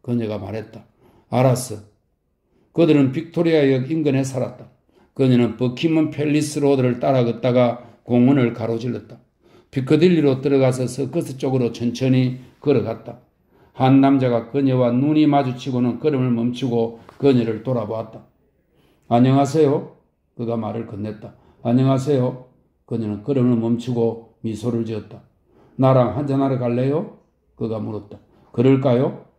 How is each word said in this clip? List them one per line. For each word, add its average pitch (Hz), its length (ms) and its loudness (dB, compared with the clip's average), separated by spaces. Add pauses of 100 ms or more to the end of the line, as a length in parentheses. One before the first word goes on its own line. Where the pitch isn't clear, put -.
그녀가 113 360 -4
말했다. 101 460 -12 (460)
"알았어." 120 480 0 (960)
그들은 147 400 4
빅토리아역 151 760 0
인근에 143 340 0
살았다. 127 460 -8 (440)
그녀는 120 440 2
버키먼 151 540 0
팰리스 147 480 -2
로드를 131 400 2
따라 135 240 2
걷다가 120 640 0 (180)
공원을 123 500 4
가로질렀다. 113 640 -8 (540)
피커딜리로 143 680 2
들어가서 131 460 2
서커스 135 500 -6
쪽으로 131 340 -2
천천히 127 680 -2 (200)
걸어갔다. 113 600 -2 (540)
한 135 280 4
남자가 127 480 2
그녀와 127 420 2
눈이 151 360 2
마주치고는 127 720 0
걸음을 131 320 0
멈추고 117 680 -2 (180)
그녀를 113 460 0
돌아보았다. 113 640 -6 (840)
"안녕하세요." 139 840 2 (440)
그가 117 220 -6
말을 110 300 -8
건넸다. 104 460 -12 (300)
"안녕하세요." 131 840 0 (400)
그녀는 107 380 -6
걸음을 123 320 2
멈추고 117 880 -4
미소를 113 440 -6
지었다. 110 360 -12 (560)
"나랑 131 400 2
한잔하러 135 420 -2
갈래요?" 131 600 -4 (360)
그가 110 240 -6
물었다. 107 400 -12 (320)
"그럴까요?" 135 760 2 (140)